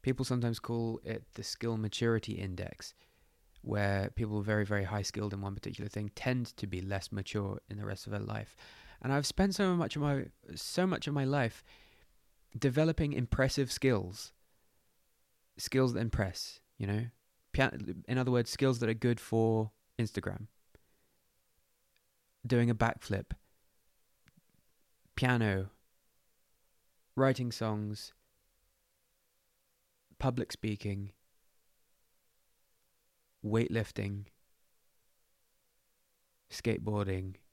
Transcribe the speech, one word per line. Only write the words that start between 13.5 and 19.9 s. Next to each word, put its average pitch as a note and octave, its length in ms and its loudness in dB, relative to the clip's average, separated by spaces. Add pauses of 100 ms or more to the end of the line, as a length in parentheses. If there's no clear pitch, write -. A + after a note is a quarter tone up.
skills, G2 600 2 (1300)
skills C3 360 2
that A#2+ 60 0
impress, A2 600 -2 (180)
you G2+ 100 -4
know? G#2+ 180 0 (460)
Pia-, - 260 2 (300)
in B2+ 100 0
other B2+ 140 2
words, A#2+ 180 4
skills C3 300 2
that A#2 100 2
are A2+ 40 2
good A#2 260 2
for A2+ 520 2 (260)